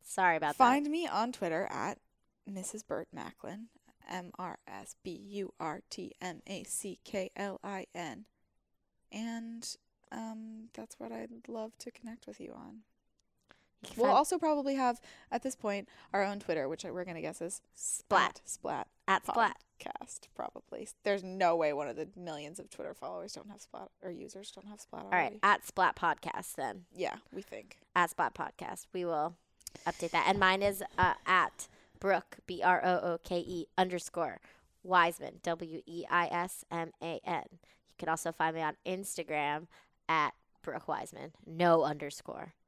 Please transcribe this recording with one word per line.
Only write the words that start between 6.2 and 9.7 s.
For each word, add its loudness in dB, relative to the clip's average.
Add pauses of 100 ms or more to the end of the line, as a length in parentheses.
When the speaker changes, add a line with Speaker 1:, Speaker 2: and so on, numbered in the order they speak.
Speaker 2:
M -8
A -8
C -8
K -6
L -6
I -8
N. -8 (840)
And, -8 (440)